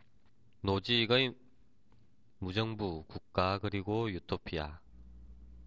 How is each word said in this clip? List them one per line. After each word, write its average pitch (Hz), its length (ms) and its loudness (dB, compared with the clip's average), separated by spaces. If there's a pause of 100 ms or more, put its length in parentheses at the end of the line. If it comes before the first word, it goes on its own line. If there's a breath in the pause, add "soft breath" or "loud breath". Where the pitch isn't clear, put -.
(600)
노직의 117 720 4 (1080)
무정부, 98 680 -2
국가, 95 500 0
그리고 104 500 0
유토피아. 82 680 -4 (880)